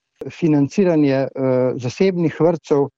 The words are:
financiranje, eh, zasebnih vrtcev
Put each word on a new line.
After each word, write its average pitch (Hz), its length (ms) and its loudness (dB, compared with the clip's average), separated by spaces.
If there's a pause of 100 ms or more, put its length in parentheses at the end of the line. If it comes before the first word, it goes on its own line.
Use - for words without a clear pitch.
(320)
financiranje, 147 960 2
eh, - 0 - (500)
zasebnih 170 640 -2
vrtcev 156 560 0